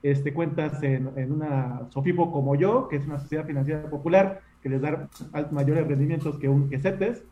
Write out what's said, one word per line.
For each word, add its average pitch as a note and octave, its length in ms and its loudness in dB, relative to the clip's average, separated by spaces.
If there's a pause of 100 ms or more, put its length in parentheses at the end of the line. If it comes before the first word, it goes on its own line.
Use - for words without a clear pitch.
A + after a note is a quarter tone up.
este, C#3+ 300 2
cuentas D#3 500 -2
en, C3 340 0
en C3+ 160 -2
una C3+ 580 -2
sofipo E3+ 420 0
como C#3 240 2
yo, G#3+ 320 2
que D3 80 -4
es C#3 100 -4
una D3 120 -6
sociedad D3+ 260 -6
financiera D3+ 460 -2
popular, E3+ 500 2 (220)
que C3+ 80 -4
les C3+ 100 0
da D3 280 -4 (260)
al-, D3 180 -4
mayores D3+ 340 2
rendimientos D3 520 0
que C3+ 100 0
un, C#3 220 4
que C3+ 80 -4
cetes F#3+ 540 0